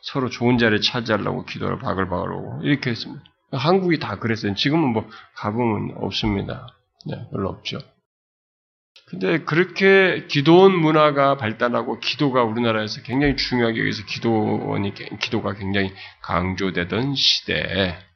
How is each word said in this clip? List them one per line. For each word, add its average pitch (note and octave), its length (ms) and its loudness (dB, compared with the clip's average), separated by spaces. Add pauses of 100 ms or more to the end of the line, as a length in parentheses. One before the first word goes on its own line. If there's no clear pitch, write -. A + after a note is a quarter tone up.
서로 C3 280 -4
좋은 B2 280 2
자리에 G#2+ 220 4
차지하려고 G2+ 640 -2
기도를 F#2+ 340 -6
바글바글 F2+ 520 -4
오고 G#2 320 -10
이렇게 C#3+ 280 0
했습니다. - 320 -10 (280)
한국이 E3 480 2
다 G#2+ 200 -6
그랬어요. G#2+ 340 -2
지금은 C#3+ 360 2
뭐 A2 200 -2 (260)
가보면 G#2+ 600 -2
없습니다. G2 720 -4 (380)
네, D3+ 100 -8 (160)
별로 G2 180 -4
없죠. - 300 -10 (1300)
근데 F3+ 320 -2
그렇게 F3+ 880 2
기도원 F3 500 8
문화가 D3+ 600 4
발달하고 A#2 600 -2
기도가 C3 440 0
우리나라에서 A2 600 0
굉장히 C3+ 340 0
중요하게 A#2 420 0
여기서 G#2 260 -4
기도원이, G#2+ 880 0 (260)
기도가 G2+ 340 -4
굉장히 G2 400 -2 (280)
강조되던 F#2 960 -2
시대에 F2+ 800 0 (200)